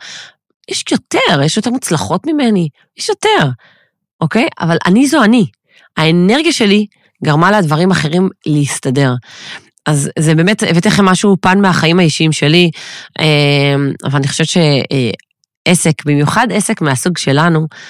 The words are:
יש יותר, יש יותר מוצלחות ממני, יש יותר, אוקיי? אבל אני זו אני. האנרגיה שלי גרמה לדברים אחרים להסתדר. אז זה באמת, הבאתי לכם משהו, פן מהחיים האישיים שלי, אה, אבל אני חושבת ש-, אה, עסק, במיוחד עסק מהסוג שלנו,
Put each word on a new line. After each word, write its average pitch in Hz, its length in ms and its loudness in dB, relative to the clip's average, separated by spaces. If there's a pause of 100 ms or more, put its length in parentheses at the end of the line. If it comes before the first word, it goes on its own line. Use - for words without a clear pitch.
(680)
יש - 220 -8
יותר, 294 540 -2
יש 156 120 -2
יותר 220 140 -4
מוצלחות 180 560 -4
ממני, 233 400 0 (300)
יש - 120 -6
יותר, 403 400 0 (720)
אוקיי? 220 260 0 (120)
אבל 165 260 -4
אני 226 220 4
זו 269 160 2
אני. 214 220 4 (520)
האנרגיה 185 560 2
שלי 208 320 2 (380)
גרמה 160 280 2
לדברים 180 400 2
אחרים 180 380 0 (160)
להסתדר. 139 680 -2 (720)
אז 143 240 -2 (100)
זה 160 160 2
באמת, 190 280 2
הבאתי 170 240 0
לכם 202 180 2
משהו, 190 360 2
פן 190 200 2
מהחיים 170 380 2
האישיים 160 320 2
שלי, 160 400 2 (480)
אה, 160 60 0 (800)
אבל 135 120 -4
אני 139 120 0
חושבת 156 200 -2
ש-, - 100 -2
אה, 139 520 0 (580)
עסק, 170 380 0
במיוחד 147 460 0
עסק 214 300 -4
מהסוג 156 360 -2
שלנו, 156 500 0 (220)